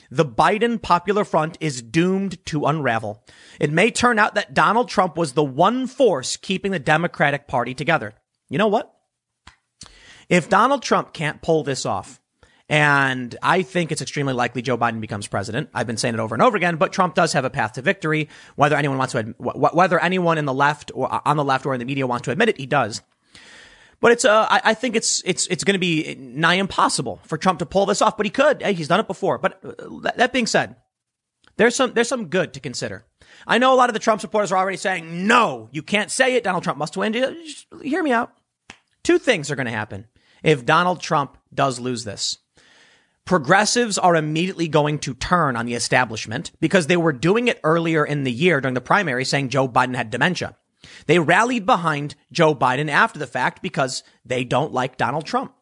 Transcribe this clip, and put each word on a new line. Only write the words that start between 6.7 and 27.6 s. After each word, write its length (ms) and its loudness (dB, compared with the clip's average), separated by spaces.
the 80 -2
Democratic 680 0
Party 260 -2
together." 420 -2
You 100 -4
know 100 2
what? 240 0
If 200 2
Donald 340 4
Trump 300 0
can't 280 -6
pull 240 0
this 220 -4
off, 340 -6
and 720 2
I 200 2
think 280 -4
it's 100 -6
extremely 320 -4
likely 300 -2
Joe 160 -2
Biden 220 0
becomes 260 -8
president. 480 -6
I've 140 -4
been 80 -6
saying 180 -2
it 60 -4
over 160 -4
and 60 2
over 140 2
again, 200 -2
but 160 -2
Trump 240 0
does 160 2
have 120 0
a 60 -2
path 220 -4
to 100 -12
victory. 460 -2
Whether 220 4
anyone 200 -2
wants 140 -2
to 80 -2
ad-, 200 -6
wh-, 360 -2
whether 240 4
anyone 400 0
in 60 -4
the 100 -2
left 400 0
or, 180 -2
uh, 120 -2
on 120 2
the 60 0
left 240 0
or 80 -2
in 60 -6
the 40 -6
media 220 -2
wants 200 -4
to 40 -4
admit 180 0
it, 100 -2
he 80 -10
does. 360 -2
But 140 6
it's, 120 0
uh, 240 4
I, 180 2
I 80 2
think 200 -4
it's, 320 -2
it's, 220 -4
it's 160 -6
gonna 160 2
be 340 -2
nigh 400 -2
impossible 680 -2
for 120 -8
Trump 220 0
to 80 -4